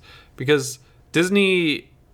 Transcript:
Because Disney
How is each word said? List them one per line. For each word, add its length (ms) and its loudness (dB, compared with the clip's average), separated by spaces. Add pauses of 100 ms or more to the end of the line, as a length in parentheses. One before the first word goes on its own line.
(360)
Because 420 0 (320)
Disney 800 0 (260)